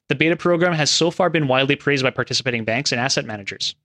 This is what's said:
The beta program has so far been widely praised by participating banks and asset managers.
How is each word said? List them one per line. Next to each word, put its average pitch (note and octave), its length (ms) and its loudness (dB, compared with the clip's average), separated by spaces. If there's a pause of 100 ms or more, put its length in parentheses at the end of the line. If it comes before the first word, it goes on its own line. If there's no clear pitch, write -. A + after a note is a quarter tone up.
The D3 80 0
beta D#3+ 180 2
program F3 380 2
has D3+ 180 0
so D#3+ 220 2
far F3+ 180 0
been D#3 160 2
widely C3+ 300 2
praised C#3+ 260 0
by B2+ 80 0
participating A#2+ 540 -4
banks A2+ 260 -2
and B2 100 -2
asset C3+ 240 0
managers. G2+ 600 -8